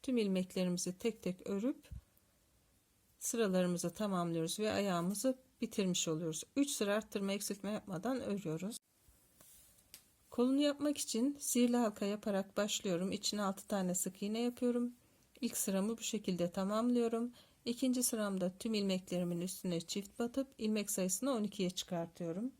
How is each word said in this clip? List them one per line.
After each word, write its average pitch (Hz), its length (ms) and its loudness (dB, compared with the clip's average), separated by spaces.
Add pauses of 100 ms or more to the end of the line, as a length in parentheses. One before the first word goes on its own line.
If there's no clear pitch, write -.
Tüm 254 160 2
ilmeklerimizi 185 800 0
tek 220 260 -4
tek 180 240 -4
örüp 214 420 -2 (1300)
sıralarımızı 185 760 2
tamamlıyoruz 175 640 0
ve 214 120 2
ayağımızı 196 680 2 (240)
bitirmiş 190 460 0
oluyoruz. 160 360 -2 (120)
Üç 277 160 2
sıra 202 220 0
arttırma 208 380 0
eksiltme 202 400 -2
yapmadan 208 500 -2
örüyoruz. 190 560 -4 (1500)
Kolunu 262 320 4
yapmak 285 360 2
için 277 420 0
sihirli 240 380 4
halka 214 280 0
yaparak 202 520 -2
başlıyorum. 190 540 0
İçine 208 300 -2
altı 190 260 -2
tane 185 280 0
sık - 280 -4
iğne 214 160 -2
yapıyorum. 240 540 0 (480)
İlk 233 160 -2
sıramı 202 400 0
bu - 40 -12
şekilde 180 500 0
tamamlıyorum. 226 800 2 (340)
İkinci 247 380 2
sıramda 196 560 0
tüm 220 140 -2
ilmeklerimin 185 680 0
üstüne 180 400 -2
çift - 380 -8
batıp 240 280 -2 (100)
ilmek 214 340 0
sayısını 185 400 0
on 220 120 0
ikiye 202 260 0
çıkartıyorum. 175 920 -4